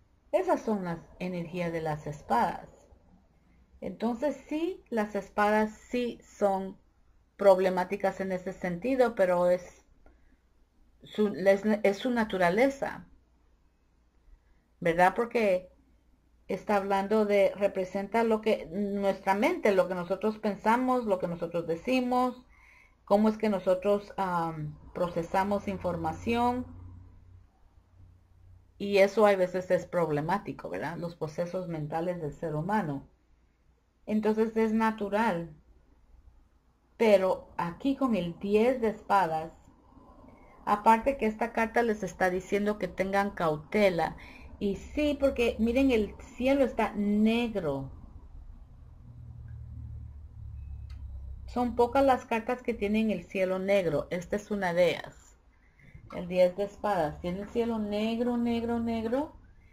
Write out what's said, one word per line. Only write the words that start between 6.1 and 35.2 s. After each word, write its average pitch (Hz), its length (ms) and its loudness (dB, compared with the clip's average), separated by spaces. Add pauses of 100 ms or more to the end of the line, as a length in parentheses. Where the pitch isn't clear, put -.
son 190 560 -2 (580)
problemáticas 190 840 4
en 190 140 -4
ese 185 180 -6
sentido, 226 640 0
pero 180 340 4
es - 360 -2 (1200)
su, 208 260 0
les-, 196 540 2
es 202 140 4
su 262 140 -2
naturaleza, 220 960 0 (1700)
¿verdad? 175 340 4
Porque 214 560 0 (800)
está 196 260 -2
hablando 196 500 2
de, 196 300 4
representa 196 680 -2
lo 220 180 2
que, 220 300 0
nuestra 196 640 0
mente, 254 360 2
lo 185 160 4
que 185 80 -4
nosotros 190 420 -2
pensamos, 240 680 0
lo 196 120 0
que 180 120 -4
nosotros 165 360 -6
decimos, 247 800 0 (640)
cómo 214 240 4
es 214 80 -2
que 220 100 0
nosotros, 202 720 0
am, 165 600 -2 (160)
procesamos 190 760 -2
información. 202 1000 -2 (2000)
Y 202 200 0
eso 202 280 6
a 202 100 6
veces 180 360 0
es 175 140 2
problemático, 160 840 -2
¿verdad? 135 280 -6
Los 170 180 -8
procesos 175 540 -6
mentales 165 520 -4
del 147 120 -6
ser 156 220 -6
humano. 160 520 -4 (1000)
Entonces 214 520 0
es 220 160 2
natural. 214 800 0 (1500)